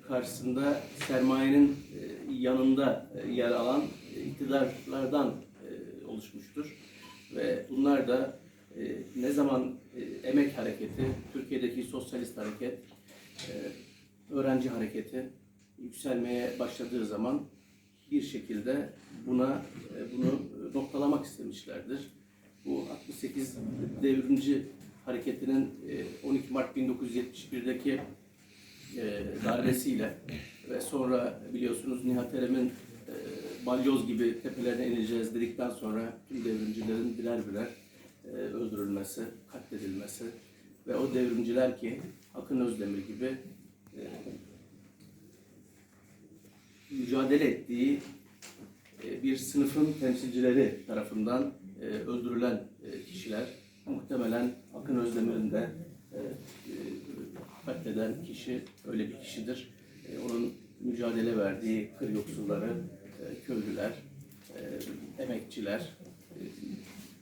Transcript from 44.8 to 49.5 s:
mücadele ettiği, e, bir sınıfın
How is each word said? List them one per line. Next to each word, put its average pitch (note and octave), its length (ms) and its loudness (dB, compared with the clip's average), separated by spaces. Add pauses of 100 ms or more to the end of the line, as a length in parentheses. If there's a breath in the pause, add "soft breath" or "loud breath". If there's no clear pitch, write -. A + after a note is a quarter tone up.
mücadele C3+ 560 6
ettiği, B2+ 520 4 (1040)
e, - 200 -6
bir C3 140 4
sınıfın - 640 4